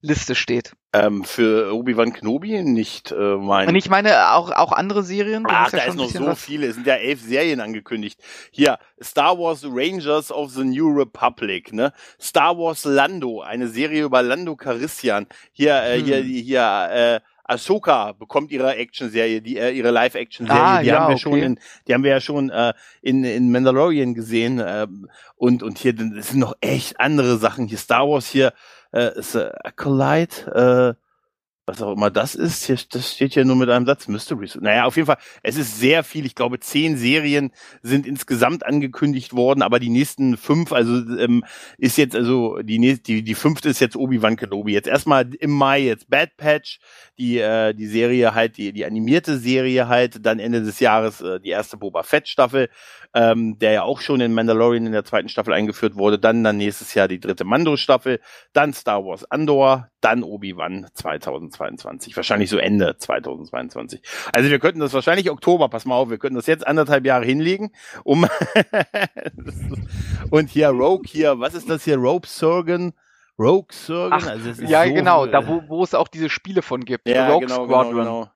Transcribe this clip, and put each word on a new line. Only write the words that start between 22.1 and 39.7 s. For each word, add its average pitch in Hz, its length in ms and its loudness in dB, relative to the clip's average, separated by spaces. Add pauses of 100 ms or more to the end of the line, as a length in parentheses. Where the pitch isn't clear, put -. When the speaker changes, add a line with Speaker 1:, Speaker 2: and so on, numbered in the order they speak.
Speaker 2:
ja 135 100 4
schon, 139 300 -4
äh, 117 240 0 (280)
in, 131 200 2
in 123 300 2
Mandalorian 131 600 2
gesehen, 117 500 -2
ähm, 98 440 -8 (280)
und, 123 260 2
und 107 160 -8
hier, 123 160 0 (240)
es 104 120 -10
sind 135 100 2
noch 113 200 -2
echt - 380 -4
andere 131 400 2
Sachen. 110 300 -2
Hier 107 100 -10
Star 127 300 0
Wars 143 180 0
hier, 131 260 2 (380)
äh, 117 260 0
ist, - 200 -8
äh, 104 160 -2 (100)
Acolyte, 131 1400 2
äh, - 80 -20 (640)
was 107 140 -8
auch 104 100 -4
immer 104 180 2
das - 260 -2
ist, - 300 -4
hier, 131 100 0 (160)
das 127 200 -8
steht 139 220 -2
hier 131 100 4
nur 131 120 4
mit 127 120 4
einem 123 180 4
Satz, 139 200 0
Mysteries. 104 540 -8
Naja, 107 240 2
auf 127 100 0
jeden 160 120 0
Fall, 143 120 2 (240)
es 117 140 -4
ist 110 240 -4
sehr 147 240 4
viel. 151 200 -8
Ich 131 120 -8
glaube, 120 240 -4
zehn 151 360 -2
Serien 143 540 0 (320)
sind 135 240 0
insgesamt 131 580 -2
angekündigt 135 720 -2
worden, 127 280 4
aber 117 180 2